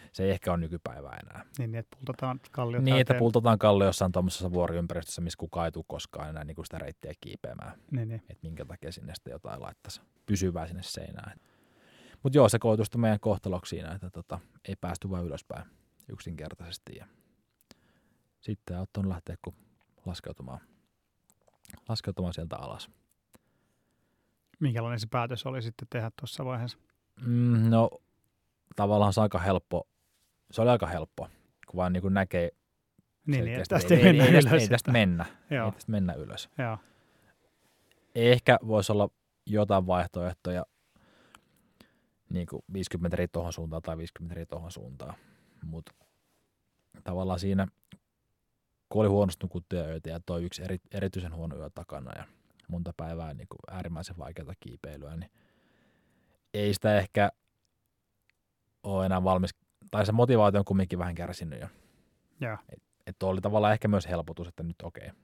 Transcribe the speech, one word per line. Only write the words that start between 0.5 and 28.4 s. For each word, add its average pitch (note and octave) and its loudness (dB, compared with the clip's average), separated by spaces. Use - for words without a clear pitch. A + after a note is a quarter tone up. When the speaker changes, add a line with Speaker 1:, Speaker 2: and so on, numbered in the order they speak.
Speaker 1:
ole F2 0
nykypäivää D#2 -8
enää. - -18
Speaker 2:
Niin, A#2 -6
niin, A2+ -8
että - -14
pultataan C3 -8
kalliot B2 -2
Speaker 1:
Niin, C3 4
että B2+ 4
Speaker 2:
täyteen. B2 0
Speaker 1:
pultataan A#2 4
kallio G2+ 6
jossain F#2 2
tommosessa F2+ 0
vuoriympäristössä, E2+ -2
missä E2+ -6
kukaan E2+ -4
ei E2 -2
tule D#2+ -10
koskaan D2+ -10
enää D#2 -10
niinku D#2 -12
sitä D#2+ -12
reittiä C#2+ -12
kiipeämään. - -16
Speaker 2:
Niin, A#2 -4
niin. A2+ -10
Speaker 1:
Et - -20
minkä D#2+ -12
takia - -14
sinne - -16
sitten - -16
jotain - -14
laittaisi - -18
pysyvää F2 -2
sinne E2+ -12
seinään. - -14
Mut C3+ 2
joo, B2+ 10
se A2+ 2
koitui A2 2
sitten A#2 -2
meidän A2 4
kohtaloksi F#2+ -2
siinä, - -8
että F#2 -10
tota, F2 -12
ei F#2+ -8
päästy G2+ -8
vaan F2+ -4
ylöspäin - -10
yksinkertaisesti. E2 -14
Ja - -20
sitten G2 -10
ei F2 -6
auttanut F#2+ -4
lähteä F2 -10
kun - -14
laskeutumaan, C2 -12
laskeutumaan F#2 -6
sieltä E2 -10
alas. - -14
Speaker 2:
Minkälainen A#2 -2
se A2 -6
päätös A#2+ -4
oli C3 -6
sitten A2+ -10
tehdä A2+ -6
tuossa C3+ -10
vaiheessa? B2 -6
Speaker 1:
Mm, A#2+ 4
no, A2+ 6